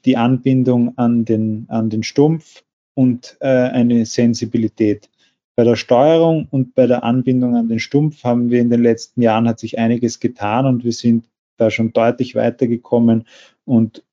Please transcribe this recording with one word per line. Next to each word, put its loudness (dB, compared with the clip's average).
die 2
Anbindung 0
an 0
den, -2
an -4
den -4
Stumpf -2
und, -2
äh, -6
eine 0
Sensibilität. -2
Bei 2
der 4
Steuerung 2
und -4
bei 2
der 0
Anbindung 0
an 0
den -2
Stumpf -2
haben 0
wir 2
in 0
den 2
letzten 0
Jahren, 2
hat -2
sich -10
einiges -2
getan -4
und -2
wir -4
sind -2
da 2
schon -4
deutlich -2
weitergekommen -2
und -2